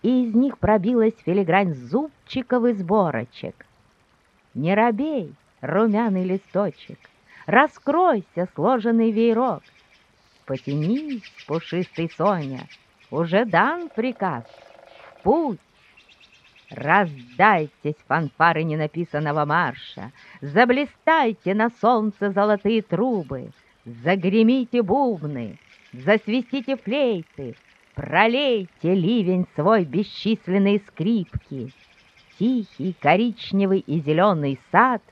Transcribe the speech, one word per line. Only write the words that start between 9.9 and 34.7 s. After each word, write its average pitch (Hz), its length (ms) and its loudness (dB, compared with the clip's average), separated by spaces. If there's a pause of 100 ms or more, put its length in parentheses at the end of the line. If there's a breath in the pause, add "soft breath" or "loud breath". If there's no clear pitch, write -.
Потянись, 190 760 -4 (240)
пушистый 165 720 -6
Соня, 143 500 -2 (440)
уже 170 340 0
дан 254 500 0
приказ. 196 500 -4 (760)
В - 40 -20
путь! 285 360 0 (1120)
Раздайтесь, 151 1200 0 (140)
фанфары 160 560 2
ненаписанного 151 800 -4
марша, 143 680 -4 (300 loud breath)
заблистайте 247 1120 0
на 220 140 0 (120)
солнце 214 500 0
золотые 208 520 0
трубы, 170 680 -4 (340 soft breath)
загремите 202 1000 0
бубны, 165 760 -2 (340)
засвистите 226 840 -2
флейты, 202 800 -4 (400)
пролейте 202 1000 0
ливень 185 600 0
свой 190 300 2
бесчисленные 196 1040 0
скрипки. 160 840 -4 (680)
Тихий, 190 600 -2
коричневый 196 840 2
и 160 200 -2
зеленый 151 580 2 (140)